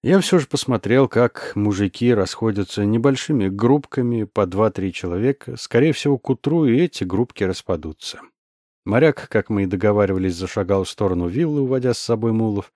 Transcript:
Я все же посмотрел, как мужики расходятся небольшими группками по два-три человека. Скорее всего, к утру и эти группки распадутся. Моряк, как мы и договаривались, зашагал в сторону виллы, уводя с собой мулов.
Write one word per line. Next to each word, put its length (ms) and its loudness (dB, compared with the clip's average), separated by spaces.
Я 160 4
все 180 2
же 100 0
посмотрел, 600 2
как 480 0
мужики 580 0
расходятся 720 -2
небольшими 640 0
группками 760 0
по 200 0
два-три 480 0
человека. 640 -4
Скорее 360 2
всего, 260 0
к 100 -10
утру 360 0
и 120 4
эти 260 -2
группки 400 -2
распадутся. 760 -6
Моряк, 440 2
как 200 0
мы 140 0
и 40 -2
договаривались, 680 0
зашагал 480 -2
в 60 -6
сторону 380 -2
виллы, 340 -2
уводя 340 0
с 40 -10
собой 320 -2
мулов. 440 -2